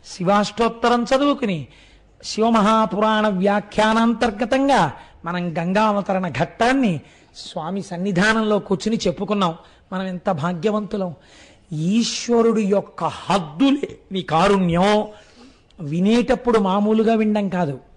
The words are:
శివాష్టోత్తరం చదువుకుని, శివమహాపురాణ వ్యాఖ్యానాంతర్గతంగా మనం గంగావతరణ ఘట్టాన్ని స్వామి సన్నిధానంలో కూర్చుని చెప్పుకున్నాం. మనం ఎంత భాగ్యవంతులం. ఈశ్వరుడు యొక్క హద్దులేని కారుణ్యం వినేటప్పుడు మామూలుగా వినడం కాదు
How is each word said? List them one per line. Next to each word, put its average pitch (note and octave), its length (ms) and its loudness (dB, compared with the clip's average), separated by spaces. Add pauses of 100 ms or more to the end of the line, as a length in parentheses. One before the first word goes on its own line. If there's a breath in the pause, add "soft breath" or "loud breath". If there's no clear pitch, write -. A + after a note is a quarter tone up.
(160)
శివాష్టోత్తరం A3+ 840 0
చదువుకుని, B3+ 640 0 (580 soft breath)
శివమహాపురాణ G#3+ 1040 2
వ్యాఖ్యానాంతర్గతంగా A3 1600 0 (320 loud breath)
మనం F3 340 -4
గంగావతరణ F#3+ 720 0
ఘట్టాన్ని F#3 720 0 (360 loud breath)
స్వామి F3+ 460 -8
సన్నిధానంలో G#3 760 0
కూర్చుని G#3 480 -2
చెప్పుకున్నాం. F#3+ 480 -2 (380 soft breath)
మనం F#3+ 140 -6
ఎంత F#3 240 -6
భాగ్యవంతులం. F3+ 840 -4 (580 loud breath)
ఈశ్వరుడు A3 880 0
యొక్క G3 440 -2
హద్దులేని F#3 1200 -2
కారుణ్యం F#3+ 800 2 (760 loud breath)
వినేటప్పుడు A3+ 760 2
మామూలుగా G#3+ 560 2
వినడం G#3+ 340 0
కాదు E3 300 -2 (180)